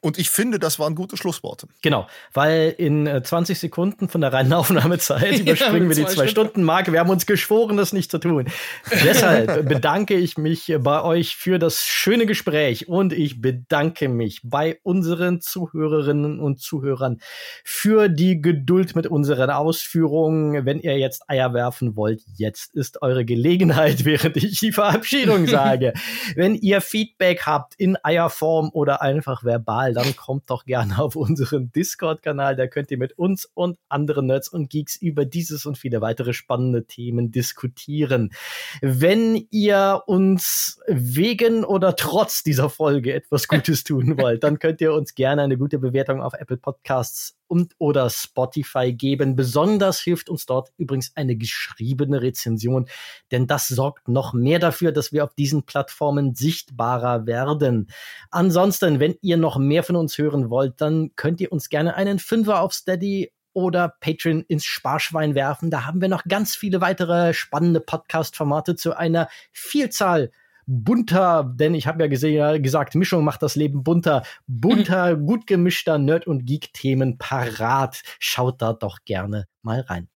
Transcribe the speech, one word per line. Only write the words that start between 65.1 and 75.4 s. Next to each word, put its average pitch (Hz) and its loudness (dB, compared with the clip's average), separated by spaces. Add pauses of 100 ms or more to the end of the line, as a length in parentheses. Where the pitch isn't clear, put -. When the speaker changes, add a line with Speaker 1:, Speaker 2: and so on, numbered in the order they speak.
Speaker 2:
werfen. 139 -2
Da 135 -2
haben 165 -4
wir 190 0
noch 185 -2
ganz 202 -2
viele 190 -2
weitere 175 2
spannende 165 0
Podcast-Formate 156 -4
zu - -4
einer 165 0 (240)
Vielzahl 180 0 (360)
bunter, 170 2 (120)
denn 151 2
ich 151 -2
hab 160 -2
ja 156 2
gese-, 151 2
gesagt, 139 0
Mischung 170 2
macht - -2
das 151 -2
Leben 143 -2
bunter, 160 2 (240)
bunter, 175 2
Speaker 3:
Mhm. 147 -2
Speaker 2:
gut 226 -2